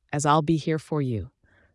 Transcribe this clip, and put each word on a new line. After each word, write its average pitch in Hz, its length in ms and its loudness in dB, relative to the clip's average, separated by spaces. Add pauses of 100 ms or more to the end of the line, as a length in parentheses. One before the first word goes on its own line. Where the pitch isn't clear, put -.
(140)
as 147 120 -2
I'll 156 160 4
be 165 140 2
here 156 240 -2
for 151 220 -6
you, 117 300 -4 (440)